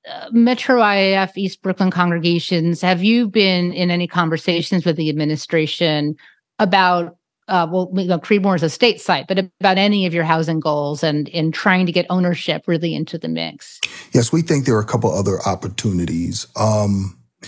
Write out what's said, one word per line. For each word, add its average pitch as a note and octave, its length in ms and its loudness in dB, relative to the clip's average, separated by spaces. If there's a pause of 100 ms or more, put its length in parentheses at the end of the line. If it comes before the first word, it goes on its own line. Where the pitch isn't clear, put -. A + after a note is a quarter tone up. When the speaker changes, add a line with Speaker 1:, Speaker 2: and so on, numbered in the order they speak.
Speaker 1:
uh, - 240 -14
Metro A#3+ 500 4
I G#3 140 4
A F#3+ 200 2
F F#3+ 220 -2
East G3 260 -6
Brooklyn F#3 280 0
congregations, E3+ 880 0
have F3+ 220 2
you A#3 240 2
been F#3 440 2
in F3 180 -2
any F3 160 0
conversations E3+ 800 0
with E3 100 2
the D#3 140 -2
administration D3+ 1040 -2 (440)
about, F3+ 560 2 (320)
uh, F3 220 0
well, F#3 260 -2
you F#3+ 100 0
know, F3+ 140 0
Creedmoor G3 360 2
is D#3 80 0
a D#3+ 60 2
state A3+ 320 2
site, D#3 260 -2
but F#3+ 100 -2
about F#3+ 400 0
any G3+ 280 2
of E3+ 80 -2
your E3+ 100 0
housing D#3+ 360 0
goals D3 440 -2
and D3+ 260 0
in D#3+ 220 -2
trying F#3 340 2
to E3+ 60 0
get F3 180 0
ownership F3+ 560 -2
really E3 300 -2
into D#3 220 -6
the - 100 -10
mix? - 520 -8 (340)
Speaker 2:
Yes, A#2+ 180 2
we E3 100 2
think D3 240 0
there A#2+ 100 2
are G#2+ 60 2
a G#2+ 40 -4
couple A2 260 -2
other G2 340 -2
opportunities. F#2 1080 -4
Um, G#2 640 0 (280)